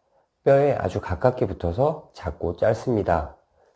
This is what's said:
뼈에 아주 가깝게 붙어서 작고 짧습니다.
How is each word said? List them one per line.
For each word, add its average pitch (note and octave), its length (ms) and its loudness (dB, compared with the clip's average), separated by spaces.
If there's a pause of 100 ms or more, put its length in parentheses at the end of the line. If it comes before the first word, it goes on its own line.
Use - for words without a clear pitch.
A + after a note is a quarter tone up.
(440)
뼈에 C#3 300 4
아주 G2 280 -4
가깝게 B2 440 0
붙어서 G2+ 680 -2
작고 E2+ 440 -6
짧습니다. G2 800 0 (400)